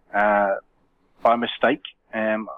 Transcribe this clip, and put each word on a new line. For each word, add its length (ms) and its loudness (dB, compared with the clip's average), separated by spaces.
uh, 400 2
by 140 4
mistake. 480 -2
Um, 440 -2